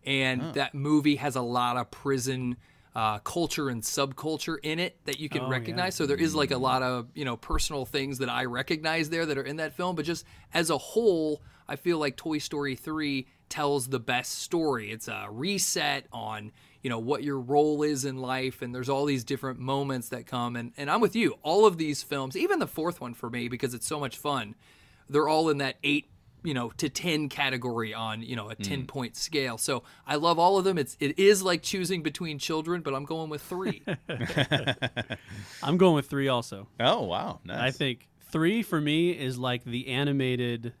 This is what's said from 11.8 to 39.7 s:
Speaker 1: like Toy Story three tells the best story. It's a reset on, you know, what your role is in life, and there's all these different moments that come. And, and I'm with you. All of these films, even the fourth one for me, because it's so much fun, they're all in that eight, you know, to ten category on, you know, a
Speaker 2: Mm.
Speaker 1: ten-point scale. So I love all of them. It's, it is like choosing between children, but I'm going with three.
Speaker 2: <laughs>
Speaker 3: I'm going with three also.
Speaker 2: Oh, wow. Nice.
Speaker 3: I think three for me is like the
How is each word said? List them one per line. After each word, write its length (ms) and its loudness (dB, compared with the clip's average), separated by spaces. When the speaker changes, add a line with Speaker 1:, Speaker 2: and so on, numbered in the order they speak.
Speaker 1:
like 160 0
Toy 220 -4
Story 380 -2
three 520 -4
tells 400 0
the 100 0
best 400 -2
story. 520 0
It's 180 -10
a 200 -8
reset 840 -2
on, 400 -8
you 80 -2
know, 100 0
what 240 0
your 160 -2
role 440 4
is 220 0
in 120 -4
life, 440 -2
and 120 -6
there's 160 -6
all 160 2
these 200 0
different 340 -4
moments 500 -2
that 160 -8
come. 300 -4
And, 220 -6
and 120 -6
I'm 120 4
with 160 4
you. 260 2
All 220 6
of 120 6
these 240 2
films, 360 -4
even 220 2
the 80 0
fourth 340 -4
one 120 -10
for 160 -10
me, 200 -4
because 240 -2
it's 120 -8
so 140 -4
much 180 -4
fun, 380 -2
they're 180 4
all 220 6
in 100 4
that 240 -2
eight, 260 2
you 100 -2
know, 240 -2
to 120 0
ten 400 -2
category 640 -2
on, 300 -6
you 140 -6
know, 120 -8
a 60 -10
Speaker 2:
Mm. 80 -10
Speaker 1:
ten-point 540 -6
scale. 400 -2
So 260 -2
I 80 0
love 240 4
all 180 8
of 60 4
them. 140 4
It's, 240 -2
it 180 0
is 240 8
like 180 2
choosing 420 -2
between 360 -4
children, 420 -2
but 140 -2
I'm 100 -4
going 240 -4
with 140 -6
three. 400 -4
Speaker 2:
<laughs> 500 -2
Speaker 3:
I'm 140 2
going 180 8
with 140 0
three 180 0
also. 400 -2
Speaker 2:
Oh, 240 4
wow. 400 -4
Nice. 160 -6
Speaker 3:
I 120 0
think 360 -4
three 320 2
for 160 -2
me 320 2
is 260 -4
like 260 -2
the 260 -6